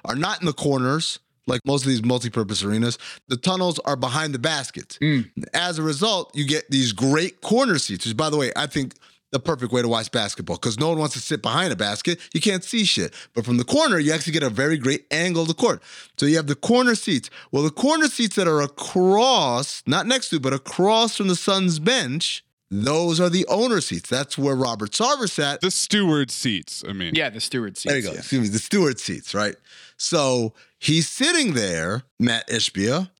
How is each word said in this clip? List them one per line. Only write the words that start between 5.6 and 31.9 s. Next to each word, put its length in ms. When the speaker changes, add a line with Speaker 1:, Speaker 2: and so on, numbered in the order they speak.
Speaker 1:
a 60
result, 520
you 80
get 280
these 200
great 500
corner 360
seats, 300
which, 100
by 140
the 60
way, 180
I 100
think 300
the 80
perfect 320
way 120
to 40
watch 240
basketball, 460
'cause 220
no 100
one 80
wants 160
to 60
sit 240
behind 280
a 40
basket. 440
You 80
can't 220
see 200
shit. 300
But 100
from 120
the 60
corner, 360
you 120
actually 220
get 80
a 80
very 280
great 340
angle 320
of 40
the 60
court. 300
So 80
you 120
have 100
the 80
corner 400
seats. 340
Well, 100
the 80
corner 380
seats 300
that 100
are 140
across, 1200
not 220
next 220
to, 100
but 140
across 640
from 100
the 80
Suns 440
bench, 640
those 480
are 100
the 180
owner 340
seats. 280
That's 260
where 200
Robert 360
Sarver 380
sat. 320
Speaker 3:
The 80
steward 640
seats, 560
I 60
mean. 200
Speaker 2:
Yeah, 160
the 100
steward 380
seats, 140
Speaker 1:
There 60
you 60
go. 100
Speaker 2:
yeah. 60
Speaker 1:
Excuse 220
me, 60
the 100
steward 420
seats, 360
right? 200
So 560
he's 280
sitting 460
there, 500